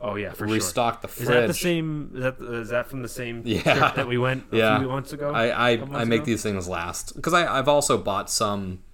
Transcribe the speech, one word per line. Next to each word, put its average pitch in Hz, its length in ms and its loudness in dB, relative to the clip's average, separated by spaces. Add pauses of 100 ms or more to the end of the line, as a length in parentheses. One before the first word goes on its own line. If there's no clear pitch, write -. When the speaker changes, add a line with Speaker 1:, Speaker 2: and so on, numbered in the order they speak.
Speaker 1:
Oh 101 140 -4
yeah, 101 180 -6
for 113 120 -6
Speaker 2:
Restock 110 560 0
Speaker 1:
sure. - 80 -10
Speaker 2:
the - 120 -10
Speaker 1:
Is 120 60 -2
that 120 200 6
the - 60 0
Speaker 2:
fridge. - 80 -2
Speaker 1:
same? 160 540 -2
Is 127 80 -4
that, 131 160 -2
is 117 300 -8
that 120 200 0
from 131 120 -8
the 123 80 -8
same 120 360 -8
Speaker 2:
Yeah. 117 160 2
Speaker 1:
trip 147 340 4
that 135 120 -2
we 123 100 0
went 131 340 0
a 110 60 2
Speaker 2:
Yeah. 110 220 6
Speaker 1:
few 135 80 0
months 131 260 -4
ago? 143 200 -4
Speaker 2:
I, 117 160 2
I, 120 220 2
Speaker 1:
A 117 60 4
couple 135 120 -6
Speaker 2:
I 120 80 -6
Speaker 1:
months 117 120 0
Speaker 2:
make 117 100 4
Speaker 1:
ago? - 60 -2
Speaker 2:
these 117 180 0
things 95 240 -2
last, 87 540 -6
'cause 165 120 0
I, 151 260 2
I've 131 80 2
also 143 300 4
bought 98 320 -2
some 98 540 -2 (100)